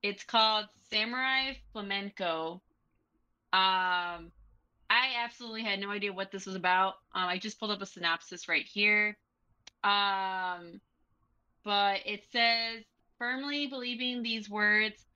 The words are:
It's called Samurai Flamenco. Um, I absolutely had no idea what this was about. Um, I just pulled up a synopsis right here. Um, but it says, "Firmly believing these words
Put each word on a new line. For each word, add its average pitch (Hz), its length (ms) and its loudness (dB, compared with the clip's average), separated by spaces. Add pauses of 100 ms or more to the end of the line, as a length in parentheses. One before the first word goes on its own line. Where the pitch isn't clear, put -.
It's 202 200 -4
called 220 440 4 (260)
Samurai 262 600 0 (180)
Flamenco. 196 880 -4 (920)
Um, 180 800 2 (640)
I 247 220 4 (100)
absolutely 226 400 -10
had 196 160 -2
no 202 100 -6
idea 202 220 -4
what 196 180 -6
this 190 160 -10
was 190 80 -8
about. 185 400 4 (200)
Um, 185 120 0
I 180 120 0
just 214 200 -8
pulled 214 140 -4
up 202 100 -4
a 190 40 -8
synopsis 170 640 -4
right 160 180 0
here. 208 500 2 (680)
Um, 190 1000 0 (840)
but 202 420 2
it 202 240 -6
says, 226 540 0 (340)
"Firmly 277 480 -4
believing 247 560 -4
these 226 260 -4
words 208 680 2